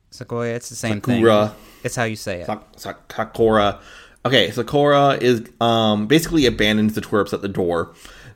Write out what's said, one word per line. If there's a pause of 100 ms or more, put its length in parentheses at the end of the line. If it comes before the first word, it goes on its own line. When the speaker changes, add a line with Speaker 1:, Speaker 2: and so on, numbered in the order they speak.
(100)
Speaker 1:
Sequoia.
It's
the
same
Speaker 2:
Sakura.
Speaker 1:
thing. (280)
It's
how
you
say
it.
Speaker 2:
Sak-, (120)
Sak-,
Sakura. (460)
Okay,
Sakura
is, (180)
um,
basically
abandons
the
twerps
at
the
door. (440)